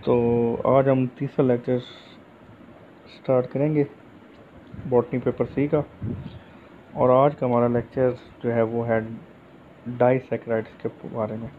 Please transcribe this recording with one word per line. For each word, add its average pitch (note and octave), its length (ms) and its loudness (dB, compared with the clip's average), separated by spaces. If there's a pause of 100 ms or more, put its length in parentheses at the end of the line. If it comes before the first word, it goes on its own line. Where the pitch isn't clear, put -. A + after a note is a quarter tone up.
तो B2 100 2 (520)
आज C3+ 220 4
हम C3 180 2
तीसरा C#3 380 -2
lecture B2 360 0 (1300)
स्टार्ट B2+ 340 0
करेंगे C#3+ 400 0 (1000)
बॉटनी B2 320 0
पेपर B2 260 -2
सी C#3 220 -2
का, D3 160 0 (1120)
और B2+ 160 4
आज C#3 240 4
का C#3 120 -6
हमारा A#2+ 200 2
लेक्चर B2 480 0 (280)
जो A#2+ 60 -2
है A#2 140 2
वो A#2 200 -2
है A2+ 180 0 (840)
डाइसैकेराइड्स A#2+ 840 0 (120)
के - 80 -4 (260)
बारे A2 220 -4
में। A#2 220 -10